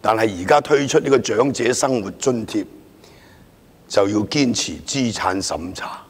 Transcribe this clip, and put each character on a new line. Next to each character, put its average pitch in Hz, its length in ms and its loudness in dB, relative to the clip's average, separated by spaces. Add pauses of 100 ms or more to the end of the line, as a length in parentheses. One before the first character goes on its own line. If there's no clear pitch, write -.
但 110 120 2
係 107 280 0
而 - 20 -6
家 143 160 6
推 143 260 2
出 156 120 2
呢 139 100 0
個 135 100 6
長 120 320 2
者 120 220 0
生 127 300 0
活 95 80 -6
津 117 360 -2
貼， 101 200 -4 (1200)
就 101 200 2
要 104 100 -2
堅 117 360 0
持 - 180 -6 (140)
資 127 280 -2
產 95 280 -2
審 90 300 -8
查 - 380 -12